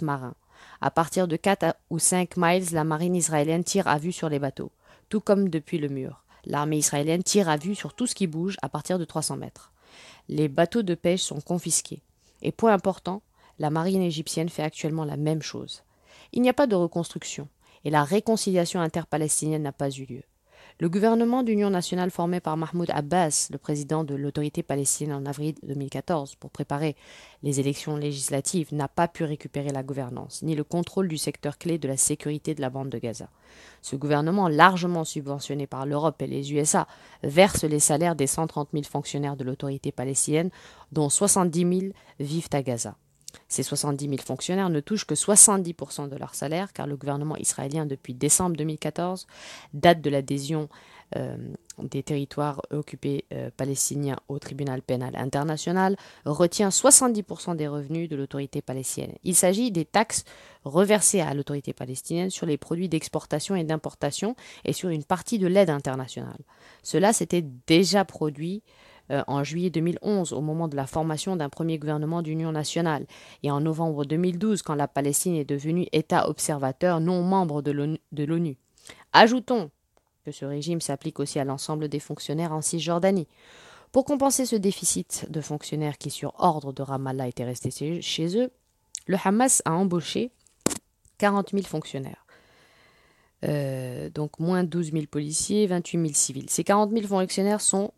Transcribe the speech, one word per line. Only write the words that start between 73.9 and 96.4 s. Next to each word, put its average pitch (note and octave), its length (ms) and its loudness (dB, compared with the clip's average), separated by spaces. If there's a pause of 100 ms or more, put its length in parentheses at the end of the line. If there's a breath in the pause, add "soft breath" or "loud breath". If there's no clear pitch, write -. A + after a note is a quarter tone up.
deux D3 120 -2
mille F3+ 200 0
douze, G#3 260 0
quand D#3+ 120 -4
la C#3+ 140 0
Palestine C#3+ 480 0
est D3+ 80 0
devenue D3+ 480 0
État D#3 360 4
observateur D3+ 720 0
non F3 240 2
membre F3 400 2
de C#3+ 80 -2
l'onu, D3 280 -2 (120)
de D3 140 -4
l'onu. D#3+ 320 -2 (560 loud breath)
Ajoutons A3 580 6 (540)
que D3+ 80 -10
ce - 120 -12
régime D3 360 -2
s'applique C#3+ 400 -4
aussi C#3+ 180 -2
à C#3 60 2
l'ensemble D3+ 440 -2
des D3 120 -4
fonctionnaires D#3 500 -4
en D#3 120 -4
Cisjordanie. E3+ 640 2 (640 loud breath)
Pour C4 120 6
compenser C4+ 400 2
ce A#3 120 2
déficit F#3 760 -2
de D#3 100 -4
fonctionnaires D3 580 -4
qui, D3 120 -8
sur - 280 -8
ordre D3+ 340 2
de C3+ 100 -8
Ramallah, C3 460 -4
étaient B2 160 -6
restés B2 260 -6
chez, D#3 320 -4
chez E3+ 340 -2
eux, B3+ 140 2 (560)
le F#3 160 0
Hamas A#3 440 4
a D#3+ 60 2
embauché F3+ 600 0 (840)
quarante G3+ 360 2
mille G3 160 -2
fonctionnaires. C#3 560 -8 (1200 soft breath)
Euh, C3+ 640 -4
donc D3+ 320 -6
moins F3+ 240 2
douze D#3+ 280 -2
mille D#3 160 -2
policiers, D#3 580 0
vingt-huit F3 320 -2
mille D#3 180 0
civils. C3+ 320 -2